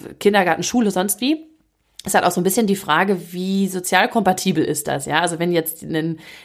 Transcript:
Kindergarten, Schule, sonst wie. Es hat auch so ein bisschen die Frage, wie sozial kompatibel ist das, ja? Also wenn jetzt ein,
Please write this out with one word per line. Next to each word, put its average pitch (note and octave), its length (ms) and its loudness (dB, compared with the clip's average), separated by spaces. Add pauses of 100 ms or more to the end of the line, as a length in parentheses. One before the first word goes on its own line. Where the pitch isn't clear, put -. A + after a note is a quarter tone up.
(180)
Kindergarten, F#3 460 2
Schule, A#3 260 2
sonst G3 300 -2
wie. D#4 260 -2 (580)
Es - 100 -2
hat G3+ 100 4
auch F3 80 2
so F3+ 80 -2
ein F3 40 2
bisschen G3 220 2
die G3 80 2
Frage, F3 580 0
wie F#3+ 360 0
sozial F#3 400 0
kompatibel F#3 560 0
ist - 240 -4
das, C#3 180 -4
ja? D3+ 140 2
Also E3+ 180 0
wenn F3 140 0
jetzt D#3+ 320 -2
ein, D#3+ 340 -4 (260)